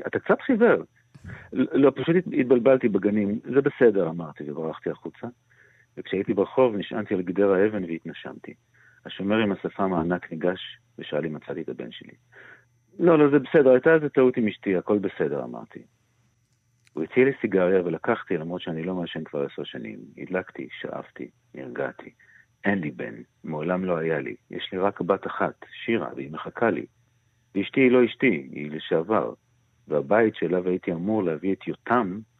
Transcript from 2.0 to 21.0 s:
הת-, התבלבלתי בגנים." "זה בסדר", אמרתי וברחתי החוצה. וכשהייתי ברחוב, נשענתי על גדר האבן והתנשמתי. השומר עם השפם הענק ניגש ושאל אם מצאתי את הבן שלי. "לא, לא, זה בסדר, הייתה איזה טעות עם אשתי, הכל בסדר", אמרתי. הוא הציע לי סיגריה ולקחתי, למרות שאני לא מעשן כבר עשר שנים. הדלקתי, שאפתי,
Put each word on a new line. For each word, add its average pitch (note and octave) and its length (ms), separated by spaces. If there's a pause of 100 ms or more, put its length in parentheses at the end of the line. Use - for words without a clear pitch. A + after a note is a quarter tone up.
הת-, F3+ 240
התבלבלתי B2+ 500
בגנים." G#2 500 (140)
"זה C#3 80
בסדר", G2 480
אמרתי D#2 420
וברחתי D#2 380
החוצה. - 380 (680)
וכשהייתי G2 360
ברחוב, G#2+ 420
נשענתי G2+ 380
על F#2 80
גדר F#2+ 300
האבן G2+ 320
והתנשמתי. D#2+ 680 (520)
השומר G2+ 320
עם G#2+ 140
השפם F#2 420
הענק F2 380
ניגש F2 280 (400)
ושאל D2+ 260
אם D#2+ 80
מצאתי D2+ 280
את - 80
הבן B1+ 220
שלי. - 220 (880)
"לא, E3 200
לא, D3 100
זה C#3+ 100
בסדר, C3+ 300
הייתה B2+ 260
איזה D3+ 140
טעות B2+ 280
עם A2+ 100
אשתי, G2 280
הכל G#2 240
בסדר", D2 440
אמרתי. A#1+ 360 (1120)
הוא D#2+ 100
הציע B2 220
לי C#3 60 (100)
סיגריה F#2+ 440
ולקחתי, F2 520
למרות E2+ 240
שאני D#2+ 220
לא F#2 120
מעשן E2+ 280
כבר C#2+ 220
עשר - 180
שנים. A2 360 (180)
הדלקתי, F#2 500 (140)
שאפתי, - 480 (260)